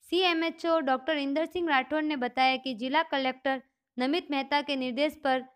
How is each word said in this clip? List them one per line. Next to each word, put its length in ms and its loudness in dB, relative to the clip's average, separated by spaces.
सीएमएचओ 680 2
डॉक्टर 360 0
इंदर 280 0
सिंह 240 -2
राठौर 320 2
ने 160 -2
बताया 400 2
कि 160 -6
जिला 320 0
कलेक्टर 560 -2
नमित 340 -2
मेहता 300 0
के 140 -2
निर्देश 380 -2
पर 200 2